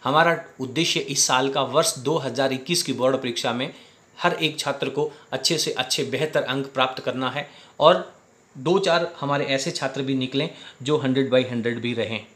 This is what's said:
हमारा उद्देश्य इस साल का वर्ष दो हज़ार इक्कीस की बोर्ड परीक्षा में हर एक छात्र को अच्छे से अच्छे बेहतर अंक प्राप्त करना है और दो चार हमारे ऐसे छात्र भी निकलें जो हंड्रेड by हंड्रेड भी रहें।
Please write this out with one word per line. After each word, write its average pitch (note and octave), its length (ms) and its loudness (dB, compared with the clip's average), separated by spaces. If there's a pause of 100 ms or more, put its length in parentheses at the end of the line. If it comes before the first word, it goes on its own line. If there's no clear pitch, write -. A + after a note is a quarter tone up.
हमारा D#3+ 340 4 (220)
उद्देश्य D3 400 0
इस C#3 260 0
साल C3+ 220 4
का C#3 160 0
वर्ष C#3+ 340 2
दो C#3 200 0
हज़ार C3+ 340 0
इक्कीस E3 300 -2
की C#3 100 -4
बोर्ड B2+ 240 2
परीक्षा B2 360 -2
में C3+ 200 -4 (440)
हर F3 180 2
एक D3+ 240 -2
छात्र C#3 300 -2
को D3 220 -2 (220)
अच्छे D3 260 -2
से - 140 -2
अच्छे C3+ 320 -2
बेहतर C#3 400 -2
अंक C3+ 300 -2
प्राप्त C3 300 0
करना B2+ 260 -4
है C#3+ 180 -8 (320)
और F3+ 320 6 (440)
दो D#3 220 2
चार E3+ 420 2
हमारे C#3+ 260 0
ऐसे C3+ 240 0
छात्र C3+ 320 -4
भी C3+ 120 0
निकलें C3+ 340 -2 (340)
जो C#3+ 160 2
हंड्रेड C3 340 2
by B2+ 180 4
हंड्रेड A#2 320 -2
भी A#2+ 120 -2
रहें। G#2+ 300 -4 (100)